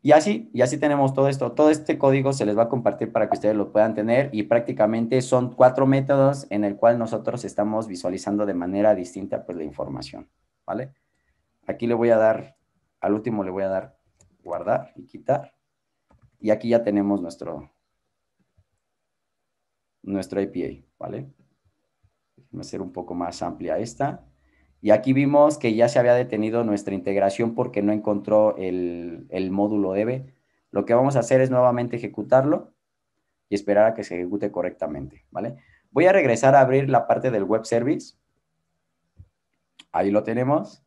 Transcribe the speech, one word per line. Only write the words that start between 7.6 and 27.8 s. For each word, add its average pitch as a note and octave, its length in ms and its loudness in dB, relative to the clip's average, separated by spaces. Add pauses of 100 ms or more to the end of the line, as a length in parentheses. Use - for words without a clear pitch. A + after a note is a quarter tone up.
visualizando F#2+ 580 -4
de G2+ 80 -4
manera G2 400 0
distinta, F#2+ 540 -8
pues, F2 100 -10
la D#2+ 60 -8
información, C#2+ 680 -12 (340)
¿vale? B2 300 -10 (720)
Aquí - 220 -6
le A#2 80 0
voy A#2 160 2
a A2+ 60 6
dar, A2 380 0 (460)
al G2 140 0
último A2 280 -4
le F#2 60 -8
voy F#2+ 140 -6
a G2 60 -4
dar F#2+ 280 -6 (460)
guardar E2+ 520 -6
y - 120 -20
quitar. - 480 -6 (840)
Y G#2+ 120 -2
aquí G#2+ 180 -2
ya A#2 140 4
tenemos G2+ 360 0
nuestro, E2 520 -12 (2250)
nuestro G2 360 -6
A G2 60 -2
P F2+ 140 -10
I, - 260 -10 (140)
¿vale? C3+ 320 -12 (1040)
Déjenme - 260 -18
hacer F#2 180 -12
un F2+ 120 -10
poco F2 240 -12
más F2 260 -8
amplia E2+ 380 -6
esta. C3 440 -8 (580)
Y G#2 100 2
aquí A2 220 4
vimos D3 440 4
que A2+ 160 0
ya A#2 160 4
se B2+ 80 0
había B2 160 4
detenido A2+ 500 0
nuestra G2+ 300 -4
integración G2 640 0
porque - 260 -4